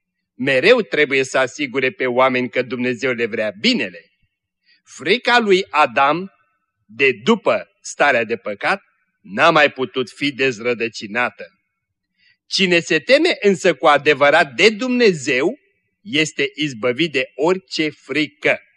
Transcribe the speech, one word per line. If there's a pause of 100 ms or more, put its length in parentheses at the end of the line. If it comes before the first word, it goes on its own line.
(360)
Mereu
trebuie
să
asigure
pe
oameni
că
Dumnezeu
le
vrea
binele. (800)
Frica
lui
Adam, (560)
de (120)
după (140)
starea
de
păcat, (400)
n-a
mai
putut
fi
dezrădăcinată. (1040)
Cine
se
teme
însă
cu
adevărat
de
Dumnezeu, (460)
este
izbăvit
de (100)
orice
frică. (180)